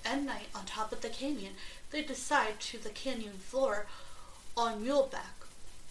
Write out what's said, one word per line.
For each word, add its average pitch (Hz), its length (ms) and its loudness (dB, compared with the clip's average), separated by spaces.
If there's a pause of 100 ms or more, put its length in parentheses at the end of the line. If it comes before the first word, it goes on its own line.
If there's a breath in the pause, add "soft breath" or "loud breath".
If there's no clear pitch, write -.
and 277 200 2
night 208 280 -2
on 196 120 -6
top 214 260 0
of 220 100 0
the 226 80 0
canyon, 214 460 0 (360 loud breath)
they 294 120 0
decide 254 580 2
to - 160 -4
the 208 120 -4
canyon 220 500 -2
floor 208 480 2 (680 loud breath)
on 233 280 2
muleback, 269 600 2 (460)